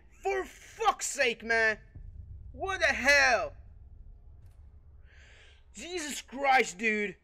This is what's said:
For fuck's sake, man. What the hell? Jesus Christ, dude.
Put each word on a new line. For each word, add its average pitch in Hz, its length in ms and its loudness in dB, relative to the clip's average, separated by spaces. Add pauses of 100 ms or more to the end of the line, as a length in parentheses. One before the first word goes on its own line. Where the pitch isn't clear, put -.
(220)
For 381 220 -2
fuck's - 640 -2
sake, 247 360 -2
man. 220 340 2 (760)
What 359 280 -6
the 330 80 2
hell? 247 680 4 (2250)
Jesus 302 480 -8
Christ, 262 560 2
dude. 208 460 0